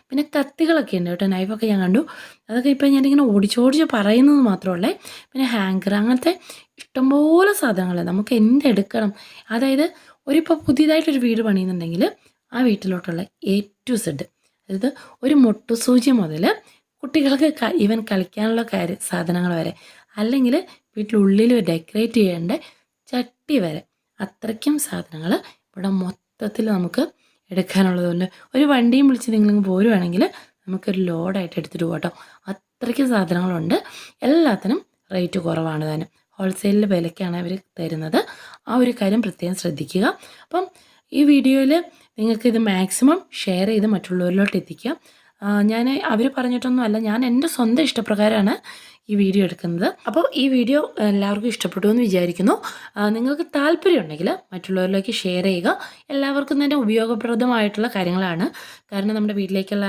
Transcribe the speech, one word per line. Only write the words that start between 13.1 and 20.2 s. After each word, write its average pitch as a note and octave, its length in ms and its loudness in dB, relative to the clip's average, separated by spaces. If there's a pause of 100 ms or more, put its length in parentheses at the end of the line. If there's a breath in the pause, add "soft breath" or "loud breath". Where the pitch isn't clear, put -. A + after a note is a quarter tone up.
A G3 40 2 (300)
to B3 180 -2
Z, - 40 -2 (640)
അതായത് G3 180 -2 (340 loud breath)
ഒരു C#4+ 120 2 (100)
മൊട്ടുസൂചി A#3 760 2
മുതൽ D#3+ 240 -2 (580 soft breath)
കുട്ടികൾക്ക് C#4 460 2 (120)
ക-, A#3+ 240 -2
even A3 160 2 (100)
കളിക്കാനുള്ള G#3+ 600 -2
കാര്യ-, F3+ 280 -4 (100)
സാധനങ്ങൾ F3 500 -2
വരെ, D#3+ 140 -6 (420 loud breath)
അല്ലെങ്കിൽ A#3+ 380 0 (420 loud breath)